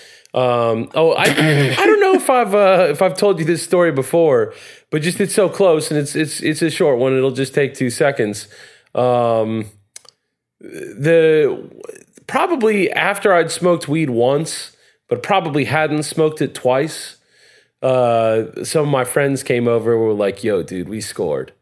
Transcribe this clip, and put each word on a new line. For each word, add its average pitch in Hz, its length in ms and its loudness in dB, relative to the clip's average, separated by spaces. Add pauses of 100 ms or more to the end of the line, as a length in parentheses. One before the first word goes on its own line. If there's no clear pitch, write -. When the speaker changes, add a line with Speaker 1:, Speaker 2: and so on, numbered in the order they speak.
(340)
Speaker 1:
um, 120 600 0
oh, 160 240 2
I, - 60 0
Speaker 2:
<laughs> 143 560 2
Speaker 1:
I 392 60 2
don't 415 160 4
know 381 140 4
if - 140 0
I've, 240 240 2
uh, 190 360 4
if 160 120 -2
I've 185 140 0
told 196 240 2
you 160 60 -2
this 165 180 -2
story 175 300 2
before, 135 600 2 (360)
but 156 120 -4
just 170 200 -2
it's 190 120 -2
so 196 140 2
close, 165 420 2
and 151 100 -2
it's, 143 180 -4
it's, 151 240 -4
it's 156 200 -2
a 165 80 0
short 143 300 2
one. 135 160 2
It'll 131 160 2
just 131 220 -4
take 139 220 0
two 127 140 -2
seconds. 117 600 -2 (440)
Um, 113 760 0 (920)
the, 156 1120 0 (580)
probably 226 640 0
after 196 420 0
I'd 165 180 2
smoked 170 360 0
weed 156 220 -2
once, 131 680 -2 (320)
but - 160 -4
probably 160 420 -2
hadn't 151 380 -2
smoked 156 380 -2
it 139 120 -4
twice. 135 640 -4 (640)
Uh, 117 840 0
some 156 220 0
of 147 60 -2
my 131 120 2
friends 139 400 -2
came 120 240 0
over 117 260 0
and 113 80 2
were 110 120 0
like, 101 300 -2
"Yo, 101 200 0
dude, 92 260 -8
we 110 120 -10
scored." 76 500 -6 (100)